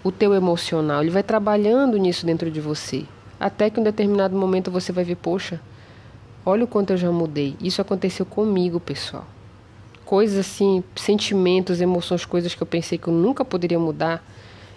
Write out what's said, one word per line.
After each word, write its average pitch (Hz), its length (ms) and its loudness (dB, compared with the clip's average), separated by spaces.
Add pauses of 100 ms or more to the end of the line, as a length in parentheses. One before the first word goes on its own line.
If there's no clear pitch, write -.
o 190 120 -2
teu 202 200 2
emocional, 170 680 2
ele 160 100 0
vai 196 100 2
trabalhando 214 760 2
nisso 180 280 0
dentro 165 240 0
de 156 120 -6
você, 151 420 -6 (340)
até 208 320 0
que 220 80 -4
em 233 40 2
um - 20 2
determinado 202 500 2
momento 185 380 0
você 180 220 -4
vai 180 100 0
ver, 175 140 -4
"Poxa, 175 420 -4 (840)
olha 208 180 2
o 233 40 2
quanto 196 240 0
eu 185 60 2
já 175 140 0
mudei." 147 500 -2
Isso 190 200 -2
aconteceu 190 440 -2
comigo, 180 540 0
pessoal. - 480 -10 (760)
Coisas 202 340 2
assim, 190 420 2 (140)
sentimentos, 185 880 2
emoções, 180 420 0
coisas 175 320 -2
que - 80 -8
eu - 20 -2
pensei 170 320 -2
que - 120 -6
eu 165 40 2
nunca 185 300 2
poderia 175 340 -2
mudar, 160 460 -2 (540)